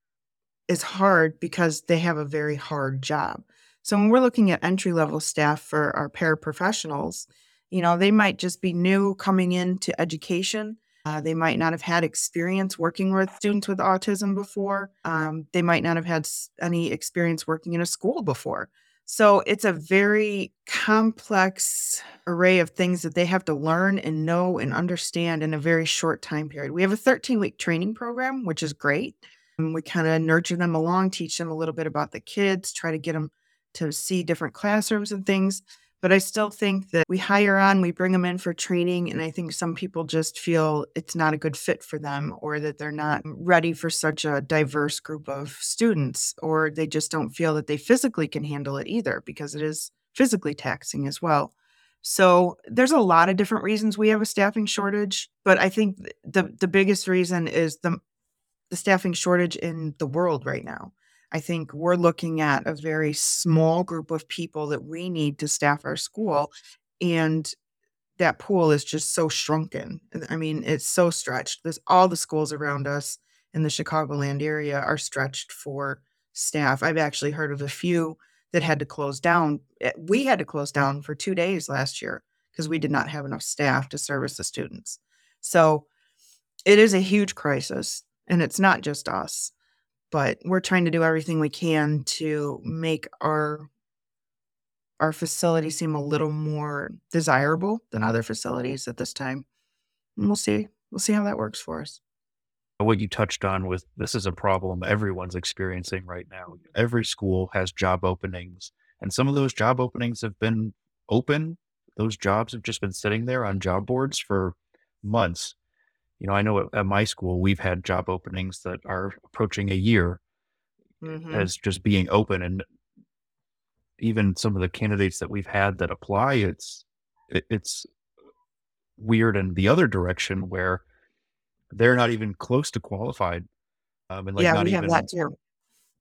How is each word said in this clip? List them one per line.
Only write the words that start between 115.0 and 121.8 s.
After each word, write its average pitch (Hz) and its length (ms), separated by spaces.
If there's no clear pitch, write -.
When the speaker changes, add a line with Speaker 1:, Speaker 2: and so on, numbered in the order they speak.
Speaker 2:
months. 104 520
You 98 80
know, 98 60
I 101 80
know 104 180
at, - 120
at 101 140
my 101 180
school, 90 360
we've 95 200
had 90 240
job 92 240
openings 92 540
that 92 240
are 95 280
approaching 101 460
a 95 60
year 92 440
Speaker 1:
Mm-hmm. 160 380
Speaker 2:
as 92 160
just 92 260